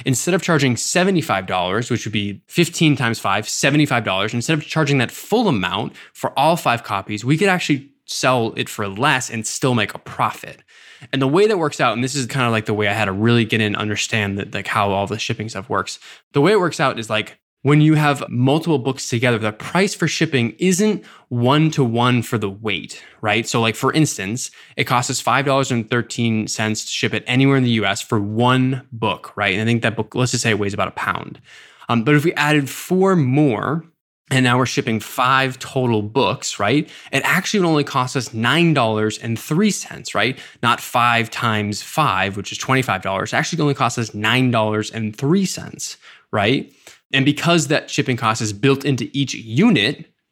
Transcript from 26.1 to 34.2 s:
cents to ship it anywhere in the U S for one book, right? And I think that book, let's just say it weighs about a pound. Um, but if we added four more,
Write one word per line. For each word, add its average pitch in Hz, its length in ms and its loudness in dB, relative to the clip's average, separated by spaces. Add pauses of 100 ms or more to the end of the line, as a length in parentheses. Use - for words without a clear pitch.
cents 110 360 -2
to - 60 -10
ship 110 220 -2
it 107 140 -4
anywhere 135 300 4
in 127 80 2
the 120 60 2
U 110 140 2
S 98 160 -2
for - 180 -2
one 127 720 0
book, 110 460 -6
right? 101 160 2
And 104 100 0
I - 20 0
think 117 180 2
that 113 140 0
book, - 180 -6
let's 123 180 0
just 120 100 -2
say 117 80 0
it 104 80 2
weighs 101 140 -2
about 98 160 -2
a - 40 -10
pound. - 480 -6 (480)
Um, 117 160 0
but 147 100 6
if 147 100 6
we 175 100 2
added 147 360 2
four 190 460 0
more, 135 680 2 (460)